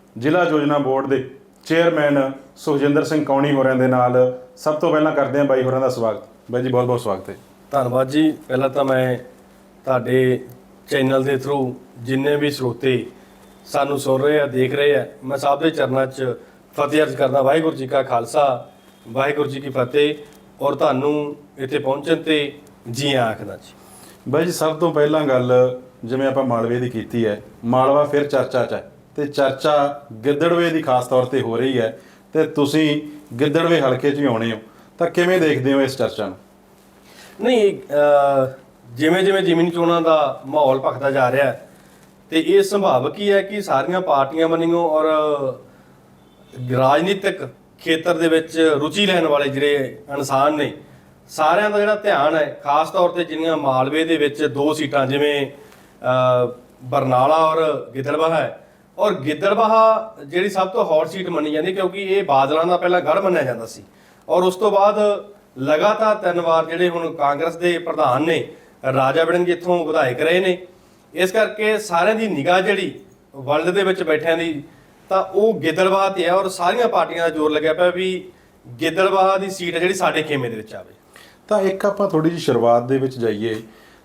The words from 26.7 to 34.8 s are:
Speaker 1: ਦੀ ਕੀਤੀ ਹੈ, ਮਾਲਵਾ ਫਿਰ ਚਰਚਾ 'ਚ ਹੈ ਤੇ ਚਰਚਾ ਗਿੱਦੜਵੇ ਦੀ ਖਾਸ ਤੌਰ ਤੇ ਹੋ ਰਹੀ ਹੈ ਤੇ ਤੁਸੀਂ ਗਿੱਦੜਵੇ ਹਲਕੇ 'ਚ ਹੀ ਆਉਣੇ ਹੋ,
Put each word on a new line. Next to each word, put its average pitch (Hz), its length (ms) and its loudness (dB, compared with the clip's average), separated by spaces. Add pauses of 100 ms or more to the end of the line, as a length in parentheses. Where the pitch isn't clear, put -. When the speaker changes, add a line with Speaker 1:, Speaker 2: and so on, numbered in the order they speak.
Speaker 1:
ਦੀ 123 100 -4
ਕੀਤੀ 113 360 -4
ਹੈ, 104 160 -2 (240)
ਮਾਲਵਾ 131 380 4
ਫਿਰ 143 240 0
ਚਰਚਾ 127 380 -2
'ਚ 113 80 -8
ਹੈ - 180 -10 (240)
ਤੇ 147 120 -4
ਚਰਚਾ 143 760 0 (240)
ਗਿੱਦੜਵੇ 170 440 2
ਦੀ 160 120 -2
ਖਾਸ 127 260 0
ਤੌਰ 127 180 2
ਤੇ 127 160 -2
ਹੋ 113 160 -4
ਰਹੀ 127 220 0
ਹੈ 110 200 -2 (340)
ਤੇ 156 100 2
ਤੁਸੀਂ 151 580 0 (340)
ਗਿੱਦੜਵੇ 151 460 2
ਹਲਕੇ 131 300 0
'ਚ 143 80 -4
ਹੀ 143 60 0
ਆਉਣੇ 117 260 0
ਹੋ, 110 60 -6 (400)